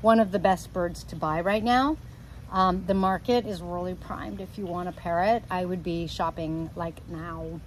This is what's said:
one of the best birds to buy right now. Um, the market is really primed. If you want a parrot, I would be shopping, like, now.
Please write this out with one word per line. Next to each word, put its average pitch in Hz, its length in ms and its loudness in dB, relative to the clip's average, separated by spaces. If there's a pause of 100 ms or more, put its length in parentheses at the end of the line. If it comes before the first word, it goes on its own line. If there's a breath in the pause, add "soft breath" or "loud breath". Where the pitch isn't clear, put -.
one 226 180 8
of 202 140 4
the 202 60 2
best 190 340 2
birds 175 320 -4
to - 120 -10
buy 156 240 0
right 202 220 2
now. 262 340 4 (540 loud breath)
Um, 185 360 4
the 196 80 4
market 190 520 2
is 185 160 -6
really 175 320 -4
primed. 196 460 -10
If 190 180 -10
you 196 80 -6
want 180 220 -4
a 170 40 -6
parrot, 180 580 2
I 185 140 -2
would 180 180 -2
be 170 240 -2
shopping, 165 720 -4
like, 165 320 -8
now. 165 580 -8